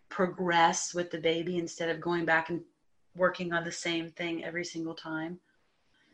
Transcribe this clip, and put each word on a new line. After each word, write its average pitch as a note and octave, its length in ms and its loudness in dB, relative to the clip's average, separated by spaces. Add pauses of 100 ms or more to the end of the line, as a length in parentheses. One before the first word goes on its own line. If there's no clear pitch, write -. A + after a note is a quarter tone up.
progress F3+ 840 2
with F3 200 -2
the E3+ 60 -4
baby E3 400 2
instead E3 300 -4
of D#3+ 120 -2
going E3+ 240 0
back D#3+ 260 4
and E3+ 100 -2 (540)
working F3+ 380 2
on E3+ 100 2
the E3+ 80 -4
same E3 400 -2
thing E3 340 -4
every E3+ 200 -4
single E3 300 -6
time. D#3+ 440 -6 (760)